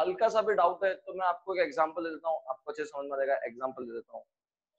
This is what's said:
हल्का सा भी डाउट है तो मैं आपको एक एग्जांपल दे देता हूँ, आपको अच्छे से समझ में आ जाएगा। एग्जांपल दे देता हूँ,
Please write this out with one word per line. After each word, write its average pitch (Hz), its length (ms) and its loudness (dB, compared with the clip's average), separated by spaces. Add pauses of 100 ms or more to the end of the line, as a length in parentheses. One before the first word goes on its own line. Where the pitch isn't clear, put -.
हल्का 185 280 2
सा 220 140 2
भी 202 120 4
डाउट 180 300 4
है 190 120 2
तो 185 180 -12
मैं 185 120 0
आपको 175 280 0
एक 180 60 2
एग्जांपल 160 440 2
दे 165 60 -4
देता 156 180 -6
हूँ, 156 200 0
आपको 135 220 -8
अच्छे 151 140 -4
से 147 60 -10
समझ 143 140 -8
में 143 80 -6
आ 139 40 -4
जाएगा। 135 180 2 (120)
एग्जांपल 127 400 -6
दे 117 60 -10
देता 117 240 -10
हूँ, 110 80 -14 (540)